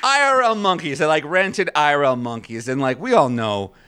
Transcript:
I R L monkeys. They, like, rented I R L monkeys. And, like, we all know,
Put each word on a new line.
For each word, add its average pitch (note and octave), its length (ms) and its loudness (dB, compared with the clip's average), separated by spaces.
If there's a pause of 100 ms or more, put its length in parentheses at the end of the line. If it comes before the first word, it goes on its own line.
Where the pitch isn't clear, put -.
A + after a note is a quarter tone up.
I C#4 200 2
R C4 200 2
L A3+ 140 2
monkeys. E3+ 420 -2
They, D#3 80 0
like, D#3 180 2
rented F#3 520 -2
I D3 180 4
R C#3+ 80 2
L C3 140 2
monkeys. A#2 520 -8
And, C3 120 -2
like, C3 180 -2
we A#3+ 140 -6
all D#3+ 160 4
know, G#2 440 -4 (160)